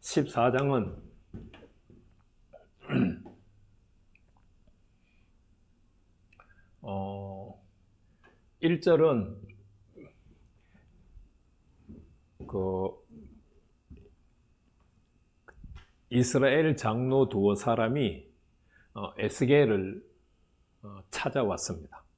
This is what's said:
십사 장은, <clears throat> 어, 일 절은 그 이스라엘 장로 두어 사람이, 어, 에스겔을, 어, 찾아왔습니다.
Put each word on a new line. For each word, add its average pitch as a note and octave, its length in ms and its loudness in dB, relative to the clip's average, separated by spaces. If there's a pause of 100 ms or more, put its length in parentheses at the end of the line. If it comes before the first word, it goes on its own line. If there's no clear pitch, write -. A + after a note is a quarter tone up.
십사 B2+ 500 2
장은, B2+ 460 0 (1800)
<clears throat> - 500 -2 (3500)
어, G2 800 -10 (960)
일 E3 220 2
절은 D3+ 560 4 (3000)
그 F#2+ 520 -4 (3000)
이스라엘 C3+ 640 4
장로 B2+ 520 2
두어 G2+ 260 2
사람이, A2+ 720 0 (680)
어, G2+ 220 -10
에스겔을, A2 880 2 (800)
어, G2+ 280 -18
찾아왔습니다. F#2+ 920 -4 (160)